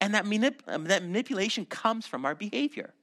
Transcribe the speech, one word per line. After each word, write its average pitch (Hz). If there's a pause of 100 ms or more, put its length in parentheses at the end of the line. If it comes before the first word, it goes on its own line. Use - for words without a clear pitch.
And 202
that 202
manip-, 214
um, 156
that 180
manipulation 202
comes 226
from 131
our 147
behavior. 208